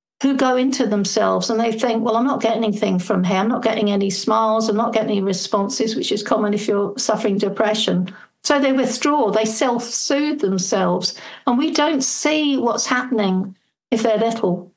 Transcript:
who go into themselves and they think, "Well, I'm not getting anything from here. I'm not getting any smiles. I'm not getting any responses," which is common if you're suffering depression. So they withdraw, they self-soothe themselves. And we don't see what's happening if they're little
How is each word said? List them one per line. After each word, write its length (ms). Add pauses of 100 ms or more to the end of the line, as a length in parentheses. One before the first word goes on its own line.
(220)
who 140
go 220
into 300
themselves 600
and 100
they 120
think, 320
"Well, 140
I'm 100
not 140
getting 240
anything 340
from 240
here. 140
I'm 100
not 160
getting 260
any 200
smiles. 580
I'm 80
not 180
getting 180
any 100
responses," 760
which 160
is 100
common 320
if 140
you're 300
suffering 400
depression. 760 (300)
So 160
they 140
withdraw, 580
they 140
self-soothe 960
themselves. 760 (320)
And 100
we 140
don't 320
see 540
what's 300
happening 680 (360)
if 100
they're 160
little 600